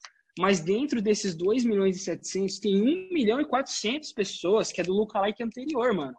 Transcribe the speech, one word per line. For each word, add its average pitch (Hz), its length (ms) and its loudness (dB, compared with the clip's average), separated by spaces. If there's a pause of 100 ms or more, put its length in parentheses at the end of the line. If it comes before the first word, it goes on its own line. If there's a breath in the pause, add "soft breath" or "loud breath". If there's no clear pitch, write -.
(380 loud breath)
Mas 190 220 4
dentro 220 420 0
desses 202 320 0
dois 202 300 0
milhões 196 320 2
e 185 40 -8
setecentos, 190 600 -4
tem 196 220 2
um 359 280 2
milhão 262 300 2
e 302 60 0
quatrocentos - 640 -4
pessoas 196 580 0
que - 120 -4
é - 20 -2
do 180 100 -2
lookalike 208 480 0
anterior, 247 520 -2
mano. 139 260 -4